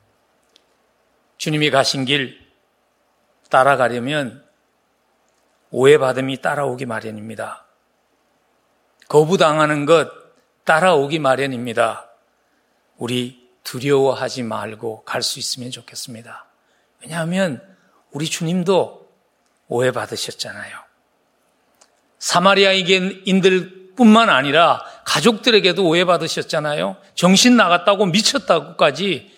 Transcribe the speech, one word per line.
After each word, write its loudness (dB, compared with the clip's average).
주님이 0
가신 0
길 -4
따라가려면 0
오해받음이 2
따라오기 -4
마련입니다. -12
거부당하는 2
것 2
따라오기 2
마련입니다. -2
우리 -8
두려워하지 -2
말고 -10
갈 -8
수 -6
있으면 -10
좋겠습니다. -18
왜냐하면 -4
우리 -6
주님도 -2
오해받으셨잖아요. -6
사마리아인들뿐만 2
아니라 2
가족들에게도 2
오해받으셨잖아요. -2
정신 4
나갔다고, 2
미쳤다고까지 -2